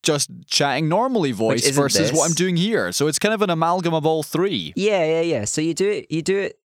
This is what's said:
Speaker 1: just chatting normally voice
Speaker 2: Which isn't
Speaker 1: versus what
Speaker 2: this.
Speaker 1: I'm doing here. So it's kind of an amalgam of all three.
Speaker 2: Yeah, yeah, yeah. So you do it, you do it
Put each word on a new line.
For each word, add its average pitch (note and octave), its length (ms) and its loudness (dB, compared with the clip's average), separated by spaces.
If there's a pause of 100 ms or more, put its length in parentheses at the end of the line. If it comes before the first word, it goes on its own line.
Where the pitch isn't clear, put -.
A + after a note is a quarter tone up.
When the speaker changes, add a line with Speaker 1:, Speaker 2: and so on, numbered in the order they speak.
Speaker 1:
just D3 280 0 (160)
chatting D3 420 0
normally G3+ 420 2
voice A2 260 0
Speaker 2:
Which C#3+ 120 2
isn't C#3 140 2
Speaker 1:
versus - 280 2
what D#3 120 2
Speaker 2:
this. E3 80 0
Speaker 1:
I'm - 40 0
doing F3+ 220 0
here. E3 340 0
So C#3 160 0
it's D#3 120 -2
kind G#3+ 160 0
of G#3 80 0
an F#3+ 80 0
amalgam E3+ 420 0
of D#3+ 100 -2
all D#3+ 200 0
three. D#3 520 -4
Speaker 2:
Yeah, F#3+ 300 2
yeah, D#3+ 160 0
yeah. D3+ 240 -2
So - 160 -4
you D#3+ 140 -2
do F#3+ 140 0
it, F#3 200 -6
you D#3 140 -4
do F#3+ 160 0
it - 300 -6